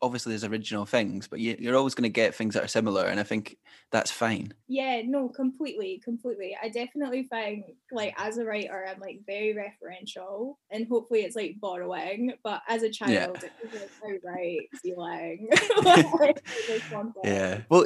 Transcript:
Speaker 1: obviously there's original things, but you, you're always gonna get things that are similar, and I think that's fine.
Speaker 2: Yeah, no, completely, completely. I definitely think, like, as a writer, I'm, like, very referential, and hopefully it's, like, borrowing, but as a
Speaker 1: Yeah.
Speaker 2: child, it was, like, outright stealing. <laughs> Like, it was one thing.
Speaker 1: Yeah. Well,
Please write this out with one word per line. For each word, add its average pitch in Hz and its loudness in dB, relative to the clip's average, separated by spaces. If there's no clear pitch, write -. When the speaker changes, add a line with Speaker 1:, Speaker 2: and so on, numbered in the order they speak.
Speaker 1:
obviously 123 -2
there's 110 -2
original 107 -2
things, 101 0
but - -8
you, 113 0
you're 120 2
always 135 6
gonna 120 2
get 107 4
things 110 0
that 107 2
are - -4
similar, 101 2
and 95 2
I 104 0
think 110 -4
that's 110 2
fine. 110 -2
Speaker 2:
Yeah, 262 -2
no, 262 -2
completely, 240 -4
completely. 214 -8
I 226 -6
definitely 254 -4
think, 214 -6
like, 214 -4
as 214 -4
a 233 -2
writer, 208 -6
I'm, 190 -12
like, 190 -14
very 214 -2
referential, 202 -10
and 220 -4
hopefully 233 2
it's, 175 -8
like, 208 -6
borrowing, 185 -4
but 208 -4
as 226 0
a 226 0
Speaker 1:
Yeah. 220 -2
Speaker 2:
child, 190 0
it - -12
was, 220 -10
like, 202 -10
outright 175 -6
stealing. 175 -8
<laughs> 311 8
Like, 294 6
it - -6
was 226 -2
one 214 -6
thing. - -8
Speaker 1:
Yeah. 98 0
Well, 175 10